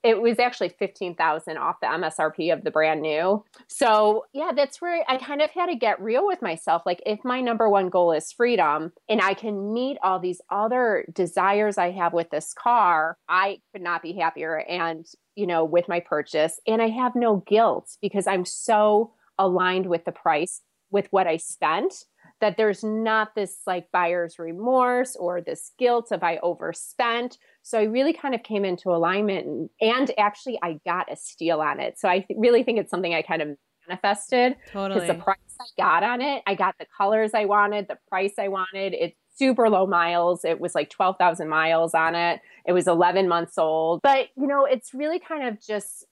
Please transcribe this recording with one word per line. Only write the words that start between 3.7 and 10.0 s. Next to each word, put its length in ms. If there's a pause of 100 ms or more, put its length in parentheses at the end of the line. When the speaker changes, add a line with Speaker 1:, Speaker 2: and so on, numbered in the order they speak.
Speaker 1:
yeah, 240
that's 240
where 260
I 120
kind 240
of 80
had 160
to 100
get 240
real 260
with 140
myself. 460
Like, 180
if 180
my 200
number 260
one 220
goal 220
is 200
freedom 600 (140)
and 140
I 140
can 400
meet 280